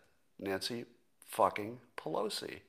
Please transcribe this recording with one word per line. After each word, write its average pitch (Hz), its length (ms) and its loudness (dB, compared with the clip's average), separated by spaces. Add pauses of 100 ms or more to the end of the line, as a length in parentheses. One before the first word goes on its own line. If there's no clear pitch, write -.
(380)
Nancy 98 460 -2 (420)
fucking 107 520 4 (180)
Pelosi. - 720 -4